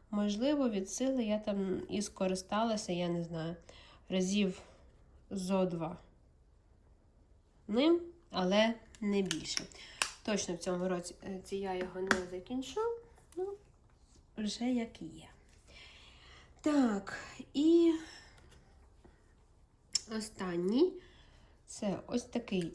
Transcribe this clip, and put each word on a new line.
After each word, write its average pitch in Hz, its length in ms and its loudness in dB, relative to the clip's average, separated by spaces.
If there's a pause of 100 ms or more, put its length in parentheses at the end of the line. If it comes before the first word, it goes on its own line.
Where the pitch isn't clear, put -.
(120)
Можливо, 226 580 2
від 190 200 -2
сили 262 360 0
я 208 140 2
там 196 500 0
і 208 120 0
скористалася, 202 920 -2
я 175 160 0
не 170 140 0
знаю, 165 320 -4 (540)
разів 185 520 2 (680)
зо 190 360 2
два 170 320 -4 (1700)
ним, 302 340 4 (300)
але 196 420 4 (280)
не 202 200 2
більше. 180 420 -2 (600)
Точно 190 320 0
в - 20 -8
цьому 180 320 -2
році, 175 340 -4
е, 190 200 -8
ці - 120 -8
я 196 200 -2
його 180 260 -4
не 190 300 2
закінчу, 254 500 -4 (540)
ну, 381 180 -4 (840)
вже 220 340 -2
як 233 300 -4
є. 160 260 -14 (1300)
Так, 262 580 2 (340)
і 330 400 8 (2250)
останній. 190 760 2 (720)
Це - 400 -4
ось 240 160 -2
такий 185 520 -2